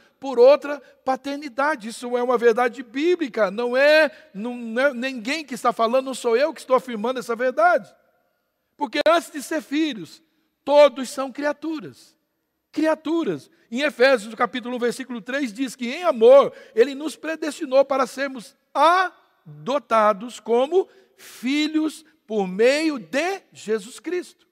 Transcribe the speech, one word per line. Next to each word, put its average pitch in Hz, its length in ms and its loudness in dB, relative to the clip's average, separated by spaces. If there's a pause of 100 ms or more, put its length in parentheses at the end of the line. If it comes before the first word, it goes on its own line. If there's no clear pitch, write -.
(200)
por 262 180 -6
outra 285 420 6 (240)
paternidade. 269 840 -4
Isso 247 280 -8
é 247 60 0
uma 247 160 0
verdade 240 460 2
bíblica, 277 640 -2
não 240 260 -4
é, 294 360 4 (220)
não, 226 220 -8
não 233 260 -6
é 285 120 2
ninguém 262 500 -6
que 262 120 -10
está 240 180 -2
falando, 233 320 0
não 262 80 -8
sou 233 240 -2
eu 294 160 0
que - 60 -16
estou - 160 0
afirmando 247 440 -4
essa 226 160 -6
verdade. 254 580 0 (840)
Porque 285 300 -6
antes 330 240 2
de 294 100 -12
ser 311 200 -6
filhos, 277 600 -6 (420)
todos 277 460 4
são 269 220 -8
criaturas. 285 840 -8 (560)
Criaturas. 311 800 -2 (220)
Em 233 100 -4
Efésios, 254 480 2
no 226 80 -16
capítulo 247 380 -4
um, 247 40 -6
versículo 240 400 -4
três, 254 320 -6
diz 233 240 -8
que 240 120 -8
em 302 160 -8
amor, 254 500 6 (220)
ele 254 180 4
nos 294 220 -8
predestinou 302 680 -2
para 269 220 0
sermos 262 500 -10 (180)
adotados 226 1700 0
como 277 480 0 (300)
filhos 302 880 -4 (200)
por 208 220 -2
meio 269 500 0
de 285 440 -4 (100)
Jesus 208 480 -8
Cristo. - 520 -10